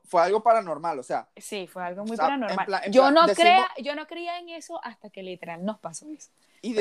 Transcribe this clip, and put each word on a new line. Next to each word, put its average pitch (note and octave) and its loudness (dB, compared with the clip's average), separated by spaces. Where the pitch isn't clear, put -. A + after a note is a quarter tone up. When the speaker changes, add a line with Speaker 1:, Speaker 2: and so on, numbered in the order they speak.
Speaker 1:
fue F3 2
algo G3+ 2
paranormal, F3 2
o D#3+ -8
sea. C3 -6
Speaker 2:
Sí, G3 -10
fue F3+ -12
algo F3+ -8
muy A3+ -8
Speaker 1:
O - -6
sea, D#3 -2
en E3 -2
Speaker 2:
paranormal. F#3+ -4
Speaker 1:
plan, F#3+ -2
en G3+ -6
Speaker 2:
Yo B3+ 6
Speaker 1:
plan, C#4 6
Speaker 2:
no E4 8
Speaker 1:
decimos F4 6
Speaker 2:
crea-, C#4+ -8
yo C#4+ -6
no D4+ -10
creía E4+ -10
en F4 -18
eso E4 -14
hasta A3 -16
que F#3+ -16
literal F3 -12
nos G#3 -6
pasó E3 -14
eso. - -18
Speaker 1:
Y A3+ -8
Speaker 2:
Fue G#3+ -6